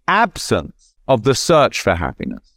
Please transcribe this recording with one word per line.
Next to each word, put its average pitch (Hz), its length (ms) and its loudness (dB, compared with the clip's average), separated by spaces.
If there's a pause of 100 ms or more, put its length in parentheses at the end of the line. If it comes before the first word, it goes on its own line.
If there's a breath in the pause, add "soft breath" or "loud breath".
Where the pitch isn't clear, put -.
absence 175 880 -2 (120)
of 127 160 2
the 131 120 2
search 151 460 2
for 92 140 0
happiness." - 460 -8 (160)